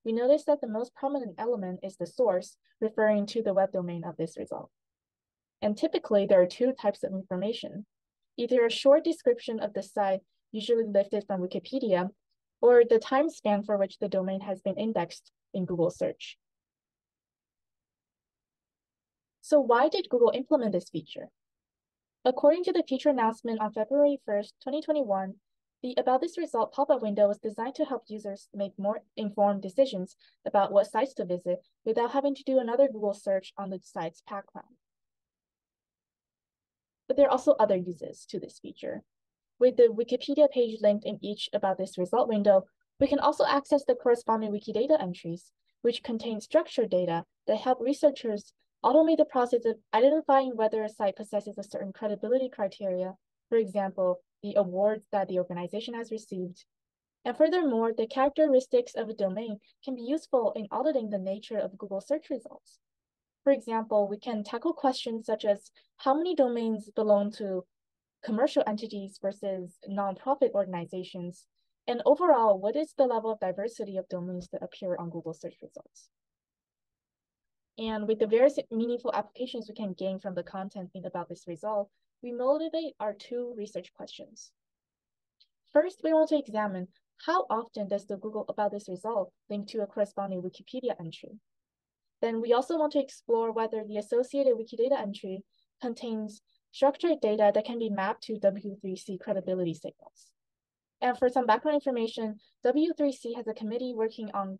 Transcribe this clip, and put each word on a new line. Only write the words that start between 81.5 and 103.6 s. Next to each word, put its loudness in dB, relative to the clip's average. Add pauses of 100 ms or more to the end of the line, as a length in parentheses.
we -10
motivate -2
our -4
two -10
research -12
questions. -18 (1200)
First, 2
we 0
want 4
to 2
examine -4 (360)
how 0
often -6
does -4
the -6
Google -8
About -4
This -12
Result -4 (180)
link -8
to -6
a -6
corresponding -4
Wikipedia -8
entry. -14 (840)
Then -2
we -2
also 0
want 0
to 2
explore -2
whether -4
the -12
associated 0
Wikidata -2
entry -8 (360)
contains -8 (320)
structured 0
data 4
that 2
can -8
be -4
mapped -4
to -8
W -2
three -8
C -10
credibility -4
signals. -16 (680)
And 0
for 2
some 0
background 2
information, -2 (260)
W 2
three 0
C -10
has -10
a -6
committee -6